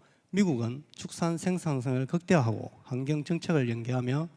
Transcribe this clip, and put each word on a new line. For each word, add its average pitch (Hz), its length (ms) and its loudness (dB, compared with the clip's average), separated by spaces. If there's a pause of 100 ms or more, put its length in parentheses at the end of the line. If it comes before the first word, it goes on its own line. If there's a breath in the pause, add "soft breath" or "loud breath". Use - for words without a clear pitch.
(300 soft breath)
미국은 139 520 0 (100)
축산 170 440 -4
생산성을 135 720 -2
극대화하고 131 640 2 (120)
환경 135 380 -2
정책을 156 460 0
연계하며 123 680 -2